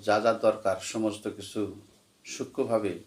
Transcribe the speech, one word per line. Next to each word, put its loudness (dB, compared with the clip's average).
যা 4
যা 4
দরকার, 2
সমস্ত -2
কিছু -6
সূক্ষ্মভাবে -2